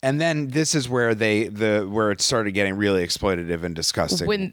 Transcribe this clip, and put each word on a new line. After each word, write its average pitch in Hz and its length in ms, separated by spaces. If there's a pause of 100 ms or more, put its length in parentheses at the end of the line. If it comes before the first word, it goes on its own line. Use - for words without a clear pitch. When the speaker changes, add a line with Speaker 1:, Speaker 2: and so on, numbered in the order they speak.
Speaker 1:
and 139 180
then 156 280
this 147 260
is 131 140
where 120 260
they, 107 340
the, 104 420
where 107 220
it 98 80
started 110 320
getting 98 240
really 98 280
exploitative 87 600
and 87 100
disgusting. 85 540
Speaker 2:
When 202 240